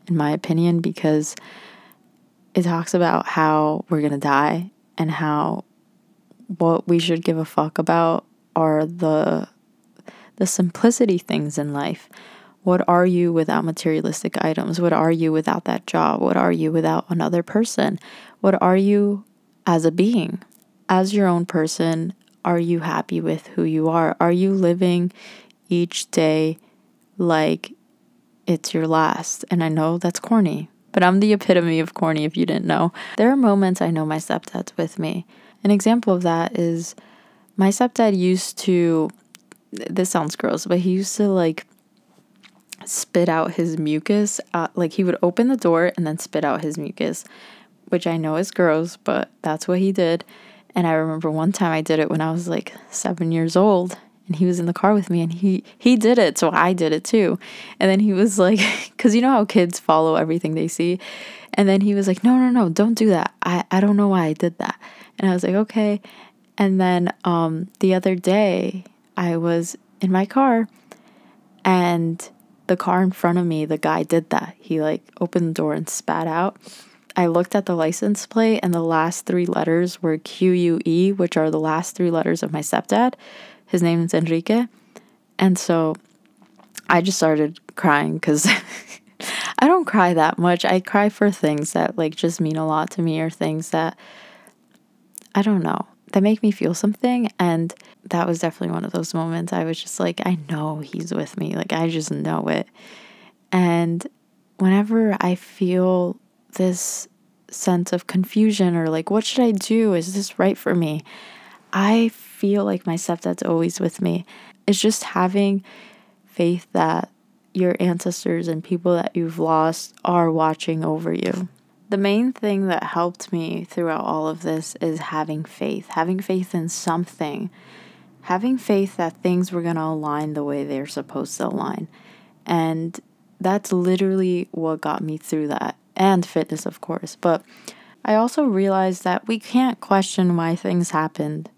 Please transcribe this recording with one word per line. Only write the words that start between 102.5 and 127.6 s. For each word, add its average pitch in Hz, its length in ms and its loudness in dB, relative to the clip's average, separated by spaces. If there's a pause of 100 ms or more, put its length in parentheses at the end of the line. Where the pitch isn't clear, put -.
And 170 540 0 (520)
whenever 208 640 2
I 180 140 2
feel 180 800 0 (380)
this - 540 -2 (420)
sense 175 420 0
of 175 140 -4
confusion 190 680 2
or, 165 120 0
like, 160 220 -4
"What 214 140 0
should - 200 0
I 233 60 4
do? 220 440 2
Is 175 200 -2
this 196 240 -6
right 190 180 2
for - 180 -2
me?" 160 280 -2 (680)
I 214 360 2
feel 202 560 -2
like 196 220 -4
my 165 80 -2
stepdad's 170 480 -4
always 170 380 -2
with 175 200 -4
me. 175 240 -2 (420)
It's 196 140 2
just 220 240 0
having 196 600 0 (600)
faith 175 480 -2
that 160 380 0 (420)
your 180 280 0
ancestors 175 680 -2
and 160 140 -4
people 175 320 0
that 170 200 -2
you've 165 240 -4
lost 160 560 0 (100)
are 175 260 2
watching 160 540 -2
over 160 280 -4
you. 180 360 -4 (420)
The 202 60 0
main 208 360 0
thing 196 360 -2
that 175 160 0
helped - 480 -4
me 170 320 -4
throughout 165 400 -4
all 156 240 -2
of 165 140 -8
this 160 380 -6
is 160 200 -4
having 156 440 -6
faith, - 460 -8
having 175 300 -2
faith 185 340 -4
in 170 140 -4
something, 165 800 -6 (720)